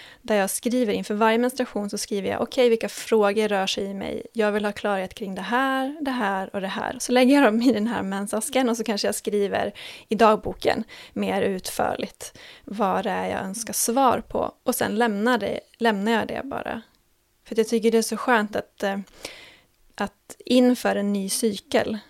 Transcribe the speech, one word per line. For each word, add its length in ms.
där 140
jag 140
skriver 440
inför 200
varje 240
menstruation, 520
så 80
skriver 320
jag, 120
"Okej, 280
vilka 200
frågor 580
rör 200
sig 160
i 100
mig? 400
Jag 180
vill 140
ha 60
klarhet 420
kring 220
det 60
här, 600
det 100
här 440
och 60
det 60
här." 320
Så 120
lägger 240
jag 80
dem 180
i 120
den 140
här 160
mensasken 640
och 80
så 60
kanske 240
jag 80
skriver 580
i 80
dagboken 680
mer 280
utförligt 960
vad 400
det 60
är 200
jag 120
önskar 320
svar 480
på. 420
Och 120
sen 200
lämnar 420
det, 220
lämnar 340
jag 160
det 160
bara. 380
För 100
att 40
jag 100
tycker 240
det 60
är 40
så 160
skönt 380
att, 280
eh, 140
att 440
inför 560
en 180
ny 160
cykel, 680